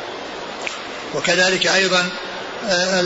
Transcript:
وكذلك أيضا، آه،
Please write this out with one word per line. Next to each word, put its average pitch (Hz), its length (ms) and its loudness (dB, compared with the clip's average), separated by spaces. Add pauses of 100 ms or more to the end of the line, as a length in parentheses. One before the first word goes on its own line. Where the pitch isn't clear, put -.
(1160)
وكذلك 175 520 4
أيضا، 185 440 4 (580)
آه، 185 380 2